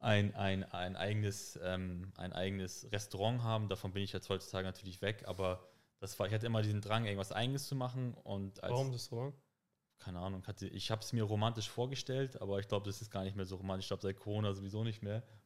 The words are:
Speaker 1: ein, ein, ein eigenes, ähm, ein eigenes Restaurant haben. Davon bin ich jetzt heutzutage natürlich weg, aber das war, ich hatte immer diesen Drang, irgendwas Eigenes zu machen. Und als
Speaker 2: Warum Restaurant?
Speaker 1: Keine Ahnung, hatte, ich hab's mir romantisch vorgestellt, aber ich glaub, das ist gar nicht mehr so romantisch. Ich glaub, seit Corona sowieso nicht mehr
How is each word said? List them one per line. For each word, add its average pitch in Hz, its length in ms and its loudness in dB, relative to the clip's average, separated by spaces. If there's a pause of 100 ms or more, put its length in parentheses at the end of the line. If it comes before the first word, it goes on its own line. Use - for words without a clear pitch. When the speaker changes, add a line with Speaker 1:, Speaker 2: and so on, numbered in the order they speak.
Speaker 1:
ein, 104 340 6
ein, 95 300 2
ein 90 320 -4
eigenes, 104 640 0
ähm, 92 560 -2
ein 90 160 -6
eigenes 95 580 -2
Restaurant 107 500 2
haben. 110 280 2
Davon 95 220 -2
bin 101 100 0
ich 98 100 -4
jetzt - 160 -4
heutzutage 95 380 0
natürlich 92 340 -8
weg, 104 260 0
aber 92 400 0 (320)
das - 200 -6
war, 98 80 4
ich 101 80 2
hatte 110 100 2
immer 113 160 4
diesen 104 220 2
Drang, 110 240 2
irgendwas 98 260 -2
Eigenes 135 340 0
zu - 80 -4
machen. 127 380 0
Und 98 500 -4
als - 80 0
Speaker 2:
Warum 131 200 2
Restaurant? 123 440 -4 (640)
Speaker 1:
Keine 90 200 -6
Ahnung, 92 280 -4
hatte, 98 220 -6
ich - 220 -4
hab's 110 240 0
mir 113 80 4
romantisch 107 480 4
vorgestellt, 131 720 -2
aber 98 180 2
ich 101 80 -4
glaub, 104 160 2
das 98 160 -4
ist 104 100 -8
gar 95 140 0
nicht 95 100 -2
mehr 98 120 -2
so 92 100 -4
romantisch. 95 300 -2
Ich - 20 -4
glaub, 98 140 -2
seit 98 160 0
Corona 104 340 2
sowieso 98 320 -2
nicht 107 180 -2
mehr 104 200 -2 (240)